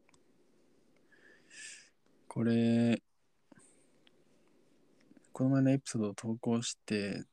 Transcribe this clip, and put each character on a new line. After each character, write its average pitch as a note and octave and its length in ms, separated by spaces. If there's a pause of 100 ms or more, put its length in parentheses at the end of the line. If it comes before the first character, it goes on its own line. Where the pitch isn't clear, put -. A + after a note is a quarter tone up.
(2250)
こ A#2+ 160
れ、 A#2 580 (2250)
こ - 120
の C3 60
前 C3+ 120
の C3+ 100
エ C#3 60
ピ - 120
ソ - 80
ー A2 40
ド G#2 80
を F#2+ 40
投 A2+ 220
稿 A#2 260
し - 160
て、 G2+ 540